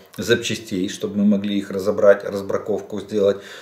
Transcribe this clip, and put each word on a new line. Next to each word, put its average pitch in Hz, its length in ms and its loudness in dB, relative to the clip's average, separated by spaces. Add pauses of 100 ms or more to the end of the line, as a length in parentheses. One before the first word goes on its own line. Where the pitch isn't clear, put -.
(160)
запчастей, 104 720 -2
чтобы 101 300 -6
мы 101 60 4
могли 101 340 2
их 98 120 -6
разобрать, 101 540 4
разбраковку 98 760 -4
сделать. 101 380 0 (240)